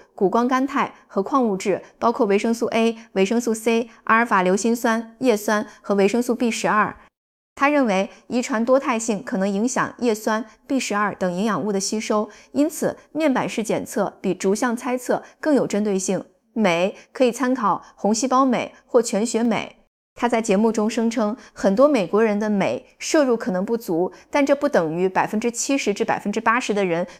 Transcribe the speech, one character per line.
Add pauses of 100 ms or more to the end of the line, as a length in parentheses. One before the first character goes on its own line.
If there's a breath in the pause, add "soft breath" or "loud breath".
(140 loud breath)
谷
胱
甘
肽 (120 loud breath)
和
矿
物
质， (160 loud breath)
包
括
维
生
素
A、 (160 loud breath)
维
生
素
C、 (140)
阿
尔
法
硫
辛
酸、
叶
酸 (160 loud breath)
和
维
生
素
B
十
二。 (600 loud breath)
他
认
为 (160 loud breath)
遗
传
多
态
性
可
能
影
响
叶
酸、 (220 loud breath)
B
十
二
等
营
养
物
的
吸
收， (240 loud breath)
因
此 (180 loud breath)
面
板
式
检
测
比
逐
项
猜
测 (180 loud breath)
更
有
针
对
性。 (300)
镁 (200 loud breath)
可
以
参
考 (120)
红
细
胞
镁 (100)
或
全
血
镁。 (380)
他
在
节
目
中
声
称， (200 loud breath)
很
多
美
国
人
的
镁 (140 soft breath)
摄
入
可
能
不
足， (160 loud breath)
但
这
不
等
于
百
分
之
七
十
至
百
分
之
八
十
的
人 (140)